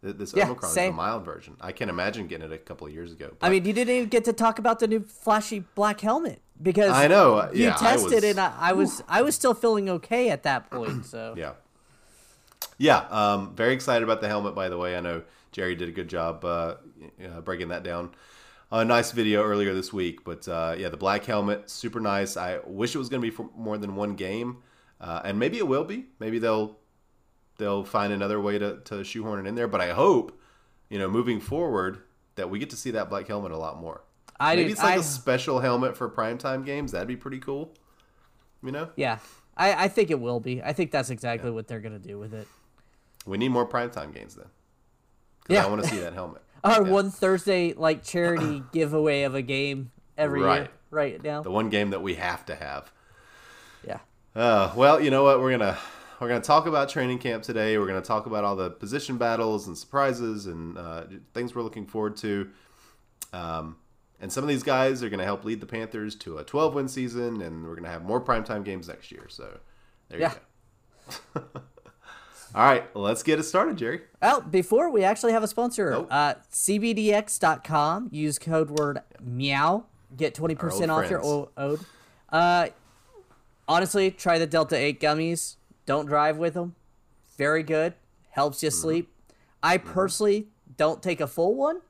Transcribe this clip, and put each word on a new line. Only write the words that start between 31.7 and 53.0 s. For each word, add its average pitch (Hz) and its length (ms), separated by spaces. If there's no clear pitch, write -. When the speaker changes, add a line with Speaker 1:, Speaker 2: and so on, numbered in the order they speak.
Speaker 1:
that 92 140
we 101 100
get 143 120
to - 40
see 127 160
that 104 180
black 98 180
helmet 104 260
a 80 40
lot 78 220
more. 82 220
Speaker 2:
I 156 160
Speaker 1:
Maybe 170 120
Speaker 2:
do, - 40
Speaker 1:
it's 214 100
like 180 140
Speaker 2:
I - 20
Speaker 1:
a 170 40
special 131 580
helmet 127 340
for 120 140
primetime 131 560
games. 143 260
That'd 95 160
be 127 80
pretty 131 240
cool. 143 340
You 131 120
know? 156 240
Speaker 2:
Yeah, 117 220
I, 190 300
I - 20
think 196 240
it 143 80
will 120 220
be. 123 200
I 147 120
think 165 180
that's 131 200
exactly 120 380
Speaker 1:
Yeah. 117 60
Speaker 2:
what 110 140
they're 113 100
gonna 107 200
do 101 200
with 107 140
it. 107 140
Speaker 1:
We 95 120
need 123 120
more 120 180
primetime 120 460
games - 220
then. - 120
'Cause 175 100
Speaker 2:
Yeah. 196 100
Speaker 1:
I 196 40
wanna 208 160
see 113 140
that 85 140
helmet. 90 340
Speaker 2:
<laughs> - 180
Our 214 200
Speaker 1:
Yeah. 185 60
Speaker 2:
one 196 200
Thursday, 185 640
like, 160 300
charity 160 640
Speaker 1:
<clears throat> - 60
Speaker 2:
giveaway 151 480
of 139 140
a 135 80
game 139 480
every 143 240
Speaker 1:
Right. - 220
Speaker 2:
year - 60
right 147 340
now. 147 200
Speaker 1:
The 180 80
one 208 180
game 202 220
that 95 100
we 92 140
have 85 320
to 73 80
have. 71 360